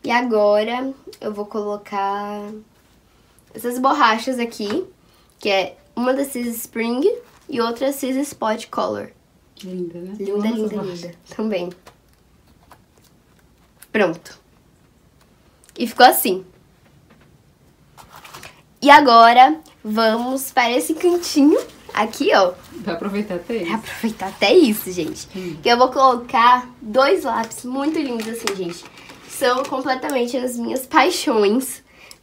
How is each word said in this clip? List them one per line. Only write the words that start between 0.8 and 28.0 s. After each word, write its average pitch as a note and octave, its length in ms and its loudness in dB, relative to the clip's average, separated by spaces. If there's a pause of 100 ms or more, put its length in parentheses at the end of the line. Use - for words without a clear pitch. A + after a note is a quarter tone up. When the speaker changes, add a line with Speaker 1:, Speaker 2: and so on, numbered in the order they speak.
Speaker 1:
eu G#3+ 120 -8
vou G#3 140 -8
colocar G#3 1040 -6 (1040)
essas B3 240 -6
borrachas B3+ 600 0
aqui, A#3 460 -6 (540)
que G#3+ 100 -6
é F#3+ 280 -2 (200)
uma B3+ 160 0
da C#4 120 0
Cis A#3+ 220 -6 (180)
Spring A#3 380 -4 (460)
e A#3+ 120 -6
outra A#3 320 -2
Cis C4 240 -4 (120)
Spot A3 400 -6
Color. - 420 -6 (520)
Speaker 2:
Linda, F3+ 380 -10
né? F#3 180 -14
Speaker 1:
Linda, G3 140 -6
Speaker 2:
Amo G#3 140 -2
essa A#3 100 -2
Speaker 1:
linda, G#3 200 -4
Speaker 2:
borracha. F3 300 -10
Speaker 1:
linda. F3 120 -18 (160)
Também. F#3+ 360 -4 (2250)
Pronto. - 480 -4 (1400)
E A#3 80 -2
ficou B3 180 4
assim. A3 400 2 (2500)
E C#4+ 80 6
agora, B3+ 680 10 (240)
vamos A3+ 680 -2
para A#3+ 220 0
esse D#4 220 -2
cantinho E4+ 640 2 (360)
aqui, A3+ 400 -2
ó. F3+ 180 4 (280)
Speaker 2:
Vai F3+ 140 -6
aproveitar G3 420 -6
até A3+ 220 -8
Speaker 1:
Vai F3 80 -6
Speaker 2:
isso. G3 100 -4
Speaker 1:
aproveitar G#3+ 520 -8
até G3+ 260 0
isso, G#3+ 360 4
gente. - 460 -8
Speaker 2:
Hum. F3 260 -10
Speaker 1:
Que A#3+ 60 -2
eu A#3 100 4
vou B3+ 140 4
colocar B3 760 2 (120)
dois C4+ 420 2
lápis A3+ 420 -6
muito C#4 360 -4